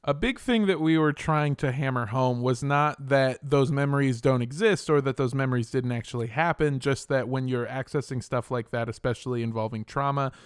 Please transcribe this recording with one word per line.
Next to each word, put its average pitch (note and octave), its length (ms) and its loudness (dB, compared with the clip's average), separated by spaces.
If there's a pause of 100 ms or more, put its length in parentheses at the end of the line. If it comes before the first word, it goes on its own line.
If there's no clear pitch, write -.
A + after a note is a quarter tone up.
A C#3+ 60 0
big A3 260 -2
thing A3+ 280 2
that F3 120 6
we D#3+ 200 4
were D3+ 140 4
trying D3 420 2
to C#3 160 -2
hammer B2+ 340 -2
home B2+ 380 0
was B2+ 180 0
not C#3+ 480 0
that C3+ 320 2
those C#3 300 2
memories C#3 500 2
don't C3 220 2
exist E3+ 440 0
or D3 140 4
that C3 160 -2
those B2+ 160 0
memories B2+ 380 -2
didn't B2 220 -2
actually A#2 340 -6
happen, D3+ 500 0
just C3+ 320 -2
that B2+ 180 0
when C3 200 -2
you're B2 180 -2
accessing B2+ 580 -6
stuff - 280 -6
like A#2+ 180 -4
that, A#2 180 -4
especially B2 540 -4
involving A2+ 420 -4
trauma, C#3 480 -2 (140)